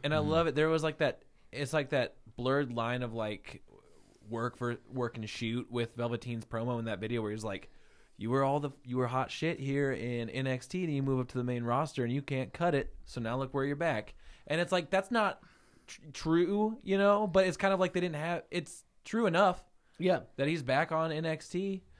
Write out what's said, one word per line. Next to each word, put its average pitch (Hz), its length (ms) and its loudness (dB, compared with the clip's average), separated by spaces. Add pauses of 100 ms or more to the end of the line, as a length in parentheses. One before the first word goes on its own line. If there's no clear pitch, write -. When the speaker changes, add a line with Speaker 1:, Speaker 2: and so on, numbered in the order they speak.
Speaker 1:
And 147 100 0
I 156 40 4
Speaker 2:
Mm-hmm. 151 120 2
Speaker 1:
love 165 180 4
it. 135 80 0
There 156 140 4
was, 160 140 2
like, 156 140 -2
that, - 240 0 (300)
it's 135 220 -4
like 147 180 0
that 127 240 2 (200)
blurred 131 380 0
line 120 300 -2
of, 113 100 -4
like, 107 480 -6 (680)
work 117 300 -2
for, 120 200 -2 (140)
work 123 240 -2
and 107 140 -6
shoot 117 420 -4
with 117 240 -2
Velveteen's 117 500 -4
promo 117 340 -2
in 113 60 -4
that 107 140 -4
video 113 220 -2
where 107 100 -2
he's 107 120 -6
like, 98 260 -8 (480)
"You 110 140 -4
were 135 120 4
all 139 160 2
the, 143 120 -2 (120)
you 123 140 -6
were 127 100 2
hot 127 220 -2
shit - 300 -2
here 139 320 0
in 120 400 -2
N 135 160 -2
X 131 200 -2
T, 180 160 -4
and 156 100 0
you 139 100 0
move 135 160 2
up 123 100 -2
to - 80 -8
the 123 60 0
main 123 200 -2
roster 127 400 0
and 120 80 0
you 139 120 -2
can't 131 280 -4
cut 170 220 0
it. - 220 0 (100)
So - 160 -10
now 117 160 -2
look 135 160 -4
where 135 120 0
you're 143 100 -2
back." 143 400 -2 (320)
And 160 120 0
it's 175 140 0
like, 175 160 0
that's 190 200 2
not 214 320 0 (460)
tr-, - 140 -18 (100)
true, 196 720 2
you 190 140 2
know, 202 300 6
but 190 200 6
it's 175 80 0
kind 196 180 2
of 185 60 2
like 180 140 2
they 180 80 0
didn't 170 160 0
have, 165 340 -4
it's - 320 -6 (220)
true 226 200 2
enough 180 380 4 (360)
Speaker 3:
Yeah. 180 220 4 (140)
Speaker 1:
that 139 140 0
he's 160 140 0
back 139 280 2
on 160 220 0
N 156 120 -4
X 156 220 -4
T, 190 340 -4 (180)